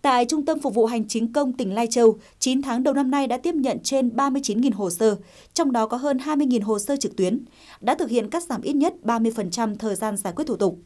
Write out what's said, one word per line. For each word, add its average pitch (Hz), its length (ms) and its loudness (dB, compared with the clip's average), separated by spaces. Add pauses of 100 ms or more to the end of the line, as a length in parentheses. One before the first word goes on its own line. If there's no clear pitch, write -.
Tại 247 220 4
Trung 294 200 0
tâm 311 160 0
Phục 202 140 -2
vụ 226 120 4
Hành 226 220 -2
chính 233 240 -2
Công 269 200 0
tỉnh 202 220 -4
Lai 233 120 0
Châu, 226 320 4 (200)
chín 262 240 0
tháng 254 200 -2
đầu 277 120 2
năm 277 160 0
nay 277 160 0
đã 240 100 -2
tiếp 339 180 -4
nhận 262 280 0
trên 254 340 0
ba 277 140 2
mươi 262 140 0
chín 214 160 0
nghìn 262 120 2
hồ 190 180 -2
sơ, 208 260 2 (380)
trong 302 180 2
đó 220 140 2
có 233 100 -4
hơn 269 220 0
hai 294 180 -2
mươi 285 100 2
nghìn 247 160 2
hồ 214 160 0
sơ 277 180 -2
trực 254 200 -4
tuyến, 190 280 0 (360)
đã 247 140 2
thực 277 160 -2
hiện 247 200 0
cắt 339 120 -2
giảm 233 200 -6
ít 285 100 -4
nhất 302 300 2
ba 233 160 0
mươi 226 180 2
phần 190 140 -4
trăm 214 260 -2
thời 214 180 -4
gian 214 220 -4
giải 196 200 -6
quyết 302 100 -2
thủ 240 100 -2
tục. 180 300 0